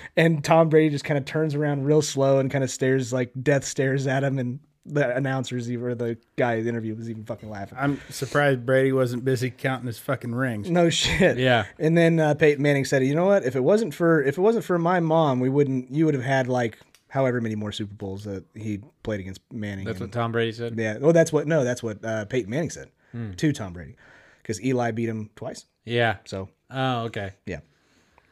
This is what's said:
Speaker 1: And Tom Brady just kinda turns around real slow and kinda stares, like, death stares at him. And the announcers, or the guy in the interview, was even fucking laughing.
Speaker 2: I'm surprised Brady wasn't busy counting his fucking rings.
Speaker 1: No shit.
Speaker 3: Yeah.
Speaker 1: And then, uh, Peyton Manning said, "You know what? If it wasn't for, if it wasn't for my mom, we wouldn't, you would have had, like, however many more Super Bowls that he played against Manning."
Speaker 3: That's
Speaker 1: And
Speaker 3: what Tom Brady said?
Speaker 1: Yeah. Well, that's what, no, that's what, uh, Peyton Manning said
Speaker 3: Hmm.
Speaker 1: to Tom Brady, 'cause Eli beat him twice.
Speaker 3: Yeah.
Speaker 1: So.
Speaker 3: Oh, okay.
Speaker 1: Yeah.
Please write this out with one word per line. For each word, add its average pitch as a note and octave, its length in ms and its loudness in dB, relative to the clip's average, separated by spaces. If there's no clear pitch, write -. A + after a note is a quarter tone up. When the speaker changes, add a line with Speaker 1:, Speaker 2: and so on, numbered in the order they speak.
Speaker 1:
And E3 260 4
Tom E3 280 6
Brady D#3 220 6
just C#3+ 120 -4
kinda D3 200 0
turns D#3 320 -2
around C#3+ 280 -2
real D3+ 180 4
slow C3+ 380 2
and C3 100 0
kinda C3+ 200 -2
stares, C3 420 0
like, B2+ 200 -2
death C#3 220 2
stares C3+ 420 -2
at C3+ 160 0
him. C3+ 160 -2
And B2 200 -6
the C#3 280 0
announcers, B2+ 520 -4
or B2 260 -4
the A#2 220 -4
guy B2 160 2
in A2+ 100 -2
the A#2 60 -2
interview, A2 260 -4
was A#2 140 -10
even G#2+ 160 -10
fucking A2 240 -12
laughing. G2+ 280 -12
Speaker 2:
I'm C#3+ 220 -2
surprised C#3 560 0
Brady C3 280 4
wasn't B2+ 320 0
busy B2+ 240 0
counting B2+ 380 -6
his A2 120 -8
fucking B2 340 -6
rings. A#2+ 360 -4
Speaker 1:
No E3+ 200 4
shit. D#3 480 2
Speaker 3:
Yeah. B2 280 4
Speaker 1:
And E3 200 2
then, E3 240 6
uh, D3+ 140 2
Peyton D3 280 4
Manning C#3+ 220 2
said, C3+ 180 2
"You C#3 100 0
know E3+ 120 2
what? G3 200 4
If C3 120 -2
it B2+ 80 0
wasn't G3+ 280 2
for, E3 300 4
if C3+ 140 0
it F3+ 40 0
wasn't A3 220 4
for F3 160 0
my F3 220 2
mom, D#3 400 2
we C3 80 2
wouldn't, C3+ 440 0
you D#3+ 120 2
would D#3 80 2
have B2+ 100 -2
had, C3 240 0
like, B2 320 -2
however B2+ 320 0
many A2 120 -4
more G#2+ 200 -6
Super G2+ 220 -8
Bowls G2+ 280 -10
that G2 220 -10
he G#2+ 240 -8
played G#2+ 160 -6
against F#2+ 220 -12
Manning." G#2 320 -8
Speaker 3:
That's G2 160 -8
Speaker 1:
And - 80 -8
Speaker 3:
what G2 60 -16
Tom A#2 180 -4
Brady A2+ 220 -2
said? A#2 260 -8
Speaker 1:
Yeah. A2 200 -4
Well, D3 120 4
that's E3 220 4
what, C#3+ 140 0
no, D3+ 180 2
that's B2 180 -4
what, A2 220 -8
uh, A2 180 -4
Peyton G2+ 260 -4
Manning C3+ 200 -4
said C2+ 180 -16
Speaker 3:
Hmm. A2+ 220 -10
Speaker 1:
to D3 180 0
Tom F#2+ 220 -6
Brady, D#2+ 240 -16
'cause G#2 180 -6
Eli B2 280 0
beat A2+ 180 -4
him G#2+ 260 -8
twice. E3 300 -14
Speaker 3:
Yeah. A#2 400 0
Speaker 1:
So. F#2+ 240 -10
Speaker 3:
Oh, B2+ 360 -4
okay. G2+ 240 -8
Speaker 1:
Yeah. E2 140 -8